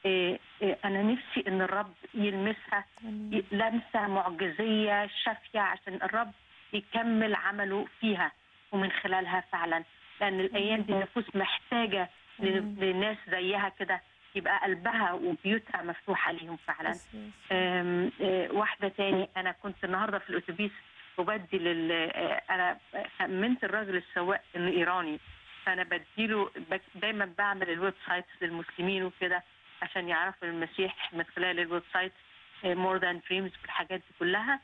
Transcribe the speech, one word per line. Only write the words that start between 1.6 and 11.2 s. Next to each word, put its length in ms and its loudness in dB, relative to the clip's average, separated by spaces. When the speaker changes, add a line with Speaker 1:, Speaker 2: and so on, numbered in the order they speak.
Speaker 1:
الرب 300 0
يلمسها، 720 0
Speaker 2:
آمين. 300 -6
Speaker 1:
ي-، 200 0
لمسة 540 0
معجزية 1000 2
شافية 360 -2
عشان 340 -2
الرب 380 -2
يكمل 600 2
عمله 520 0
فيها 320 2
ومن 180 2
خلالها 640 0
فعلًا، 320 0
لأن 200 2
الأيام 400 2
دي 120 0
Speaker 2:
آمين. 100 4
Speaker 1:
النفوس 340 -4